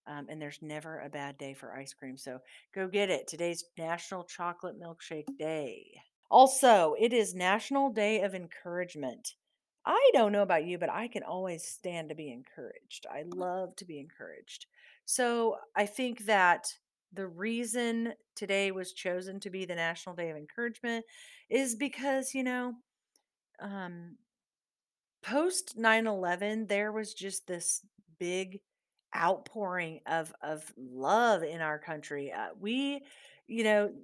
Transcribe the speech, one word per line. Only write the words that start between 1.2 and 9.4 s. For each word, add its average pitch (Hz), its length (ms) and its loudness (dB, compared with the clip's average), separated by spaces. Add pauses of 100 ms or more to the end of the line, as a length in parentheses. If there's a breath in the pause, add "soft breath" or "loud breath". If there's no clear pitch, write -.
day 135 160 -10
for 127 220 -14
ice 139 160 -12
cream, 131 240 -12
so 127 240 -12 (340 loud breath)
go 190 140 -4
get 202 220 2
it. 156 180 0
Today's 170 360 -4 (140)
National 170 460 -6
Chocolate 175 560 -8
Milkshake 165 580 -10
Day. 156 540 -6 (380)
Also, 226 680 10
it 226 140 4
is 208 220 2
National 220 580 2
Day 214 300 2
of 196 120 0
Encouragement. 175 1000 -8 (480)